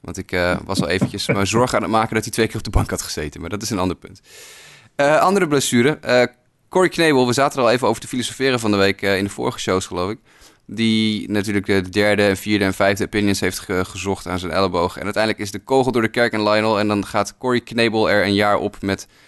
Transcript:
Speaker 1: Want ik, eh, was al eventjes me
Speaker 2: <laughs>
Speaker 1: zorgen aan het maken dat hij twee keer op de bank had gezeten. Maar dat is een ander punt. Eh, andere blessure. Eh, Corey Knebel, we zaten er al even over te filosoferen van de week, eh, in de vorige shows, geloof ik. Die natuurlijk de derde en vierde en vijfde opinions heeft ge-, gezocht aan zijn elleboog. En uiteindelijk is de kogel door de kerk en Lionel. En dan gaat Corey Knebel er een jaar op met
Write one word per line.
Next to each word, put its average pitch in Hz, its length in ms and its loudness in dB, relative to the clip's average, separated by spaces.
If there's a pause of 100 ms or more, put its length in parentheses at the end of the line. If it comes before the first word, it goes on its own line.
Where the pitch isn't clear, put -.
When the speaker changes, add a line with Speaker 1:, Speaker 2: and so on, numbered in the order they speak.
Speaker 1:
Want 90 160 -14
ik, 92 140 -12
eh, 90 340 0
was 90 160 -2
al 82 60 -2
eventjes 95 400 -2
me 98 240 0
Speaker 2:
<laughs> 104 40 0
Speaker 1:
zorgen 123 220 2
aan 107 60 -2
het 95 80 -4
maken 110 220 0
dat 110 100 0
hij - 80 -10
twee 110 160 0
keer - 100 -6
op - 60 -10
de 113 60 -10
bank 101 200 0
had - 120 -4
gezeten. 76 400 -8
Maar 82 80 -10
dat - 120 -8
is - 80 -8
een 101 100 -2
ander 90 180 -2
punt. 92 240 -20 (760)
Eh, 143 240 2
andere 185 280 2
blessure. 139 540 2
Eh, 123 220 4 (460)
Corey 185 200 2
Knebel, 147 380 4
we 123 60 2
zaten 139 260 0
er 123 60 2
al 113 60 6
even 123 160 2
over 110 140 0
te - 60 -16
filosoferen 127 520 -2
van 110 120 0
de 101 60 2
week, 98 240 2
eh, 98 160 0
in 98 60 -2
de 101 60 -4
vorige 123 300 -6
shows, 95 260 0
geloof 87 240 -4
ik. 113 100 -10 (460)
Die 110 680 0
natuurlijk 101 340 -2
de 95 240 0
derde 104 340 2
en 98 140 2
vierde 104 280 0
en 95 80 0
vijfde 101 320 0
opinions 104 340 0
heeft 90 200 -2
ge-, 92 260 -4
gezocht 95 420 -6
aan 90 120 -4
zijn 87 120 -8
elleboog. 90 460 -2
En 65 60 -10
uiteindelijk 107 400 -4
is 101 80 -8
de 104 80 -10
kogel 131 320 0
door 117 100 2
de 113 60 2
kerk 120 260 0
en 107 100 -2
Lionel. 107 360 2
En 104 80 0
dan 104 180 0
gaat - 320 -4
Corey 123 240 0
Knebel 110 480 0
er 98 160 4
een 101 80 2
jaar 104 240 2
op - 240 -6
met 98 260 -4 (200)